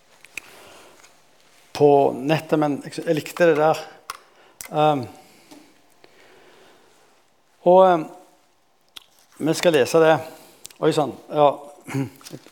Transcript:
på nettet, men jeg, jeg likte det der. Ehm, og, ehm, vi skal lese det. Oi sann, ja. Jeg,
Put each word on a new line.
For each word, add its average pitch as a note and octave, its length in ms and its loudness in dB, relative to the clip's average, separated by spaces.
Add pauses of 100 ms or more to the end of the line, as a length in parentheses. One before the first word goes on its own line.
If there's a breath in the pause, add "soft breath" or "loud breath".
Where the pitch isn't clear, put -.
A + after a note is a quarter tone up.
(1800 loud breath)
på D3 140 4 (260)
nettet, D3+ 440 -2
men D3 260 -2
jeg, D#3 160 -12
jeg E3 160 -2
likte E3 320 0
det D3 100 2
der. D#3 220 0 (880 loud breath)
Ehm, D3+ 320 0 (2750 loud breath)
og, F3+ 220 8
ehm, D#3+ 180 -2 (1300)
vi D#3 180 -4
skal E3+ 180 2
lese D3 280 2
det. D#3+ 120 4 (640 loud breath)
Oi D3+ 160 0
sann, C3+ 200 -4 (180)
ja. D3 160 2 (400)
Jeg, - 500 -10 (120)